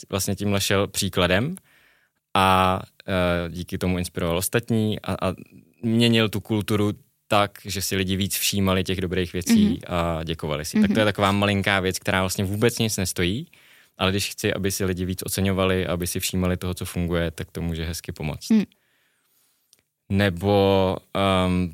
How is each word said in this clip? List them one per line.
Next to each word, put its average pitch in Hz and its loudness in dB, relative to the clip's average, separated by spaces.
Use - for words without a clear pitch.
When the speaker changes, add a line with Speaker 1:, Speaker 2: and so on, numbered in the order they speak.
Speaker 1:
vlastně 98 -2
tímhle 101 0
šel 98 0
příkladem 98 0
a, 95 4
eh, 87 0
díky 87 -8
tomu 92 0
inspiroval 87 -2
ostatní 110 -2
a, - -4
a 127 -4
měnil 113 4
tu 101 -4
kulturu 104 0
tak, 104 2
že 95 -6
si 98 -4
lidi 95 0
víc 95 -2
všímali 95 0
těch 92 -4
dobrých 90 -2
věcí 90 4
Speaker 2:
Mhm. - 0
Speaker 1:
a 85 -2
děkovali 78 -4
si. 107 -2
Tak 104 4
to 104 2
Speaker 2:
Mhm. 107 0
Speaker 1:
je 107 4
taková 101 2
malinká 101 2
věc, 92 0
která 95 0
vlastně 95 -2
vůbec 107 0
nic 113 -2
nestojí, 95 -2
ale 95 0
když 98 -2
chci, - -2
aby 95 -2
si 95 -4
lidi 92 -2
víc 92 -6
oceňovali, 95 0
aby 87 -2
si 90 -6
všímali 92 0
toho, 90 -4
co - -8
funguje, 85 -2
tak - -10
to 82 -8
může 82 -4
hezky 82 -8
pomoct. 78 -6
Speaker 2:
Hmm. 220 4
Speaker 1:
Nebo, 98 4
ehm, 92 2